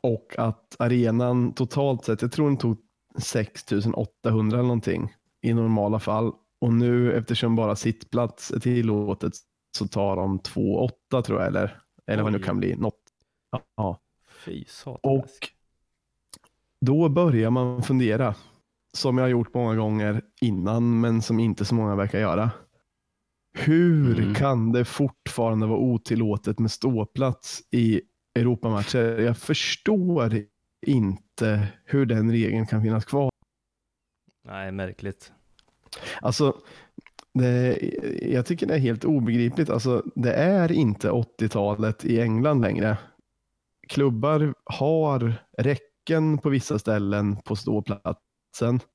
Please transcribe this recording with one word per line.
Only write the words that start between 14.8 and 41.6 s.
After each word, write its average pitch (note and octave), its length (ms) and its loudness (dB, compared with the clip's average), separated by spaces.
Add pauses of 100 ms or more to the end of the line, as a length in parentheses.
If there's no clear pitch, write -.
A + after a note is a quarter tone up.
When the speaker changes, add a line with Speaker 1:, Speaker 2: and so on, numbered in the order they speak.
Speaker 1:
Och - 300 -8 (1300)
då D3 280 4
börjar C3+ 420 4
man B2 320 0
fundera, A#2+ 520 2 (580)
som B2+ 260 0
jag B2+ 60 2
har B2+ 60 2
gjort A#2+ 240 0
många A#2 200 0
gånger G#2+ 480 0 (180)
innan, A2+ 600 0
men A2+ 220 2
som A2+ 180 0
inte G#2+ 240 0
så A#2 100 0
många G#2+ 220 0
verkar G2 240 -2
göra. G#2+ 300 0 (1080)
Hur D3+ 600 4
Speaker 3:
Mm. G#2 140 0
Speaker 1:
kan A#2+ 380 2
det A#2+ 120 2
fortfarande A2+ 840 -2
vara A2 120 0
otillåtet A2 800 0
med A2+ 120 2
ståplats B2+ 1000 -4
i A2+ 300 2 (340)
Europamatcher? A#2 840 0
Jag A#2 180 2
förstår E3+ 920 0 (540)
inte G#2 840 0 (160)
hur C#3 220 0
den A2+ 260 2
regeln A2 340 0
kan A2 160 0
finnas A2 220 0
kvar. C#3 260 0 (1120)
Speaker 2:
Nej, F#2+ 280 -10
märkligt. F#2+ 600 -10 (880)
Speaker 1:
Alltså, C3+ 340 2 (800)
det, B2 440 2 (540)
jag B2 140 0
tycker F3 200 -2
det D#3+ 80 0
är D#3 40 2
helt A#2 260 0
obegripligt. A#2+ 640 2
Alltså, A#2+ 320 0 (120)
det A#2+ 200 0
är F3 380 2
inte A2 380 2
åttiotalet A2 960 -2